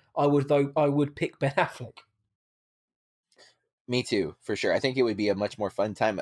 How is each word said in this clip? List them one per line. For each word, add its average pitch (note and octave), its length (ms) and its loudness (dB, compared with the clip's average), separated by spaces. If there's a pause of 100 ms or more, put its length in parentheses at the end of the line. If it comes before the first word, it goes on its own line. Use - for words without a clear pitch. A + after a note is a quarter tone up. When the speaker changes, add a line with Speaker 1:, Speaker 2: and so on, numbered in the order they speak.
(160)
Speaker 1:
I C#3+ 120 2
would, C#3+ 200 4
though, C#3+ 280 2
I D3 140 2
would C#3+ 260 0
pick - 240 -6
Ben C#3 120 -2
<laughs> - 60 -2
Affleck. - 420 -4 (1900)
Speaker 2:
Me B2 160 0
too, F#2+ 380 -2
for G#2+ 140 -4
sure. G2 180 0
I F#2 60 2
think C3 180 -2
it B2+ 60 4
would A2 140 0
be G#2 120 0
a G2 60 2
much G2+ 220 -4
more G2+ 140 -4
fun G#2 240 -2
time. A2 260 0